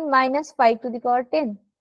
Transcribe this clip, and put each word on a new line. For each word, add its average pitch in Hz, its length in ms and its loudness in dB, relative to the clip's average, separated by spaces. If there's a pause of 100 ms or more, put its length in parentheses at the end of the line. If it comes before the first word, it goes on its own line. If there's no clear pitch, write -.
(160)
minus 262 320 0 (120)
five 233 240 4
to 262 100 -8
the 240 120 -8
power 247 180 0 (100)
ten? 302 140 0 (340)